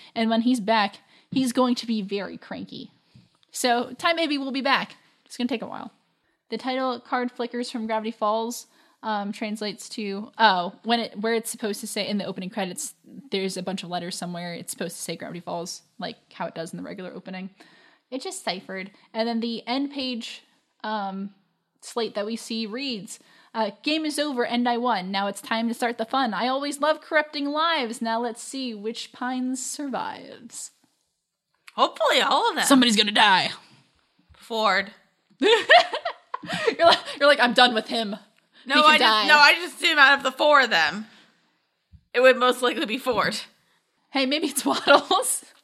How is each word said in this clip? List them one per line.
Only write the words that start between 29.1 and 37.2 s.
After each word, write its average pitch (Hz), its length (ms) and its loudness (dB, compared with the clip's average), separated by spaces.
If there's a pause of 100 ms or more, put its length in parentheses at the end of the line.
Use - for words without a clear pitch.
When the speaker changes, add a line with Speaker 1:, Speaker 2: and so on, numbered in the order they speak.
Speaker 1:
Pine 254 460 -4
survives." - 1120 -10 (1040)
Speaker 2:
Hopefully 294 460 2
all 370 280 2
of 359 60 -2
them. 233 100 0
Speaker 1:
Somebody's 247 300 6
gonna 214 160 2
die. 202 380 4 (840)
Speaker 2:
Ford. 202 580 -2 (480)
Speaker 1:
<laughs> - 20 -8 (1400)
You're 339 100 6
like, 339 120 6 (200)
you're 285 80 4